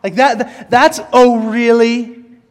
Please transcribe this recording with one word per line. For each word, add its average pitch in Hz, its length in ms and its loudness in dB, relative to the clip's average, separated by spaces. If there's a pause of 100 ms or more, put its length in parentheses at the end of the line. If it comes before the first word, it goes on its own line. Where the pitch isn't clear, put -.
Like 185 120 -6
that, 247 220 0
that, - 320 -10
that's, 269 300 0 (140)
"Oh, 240 340 4
really? 233 720 -2 (280)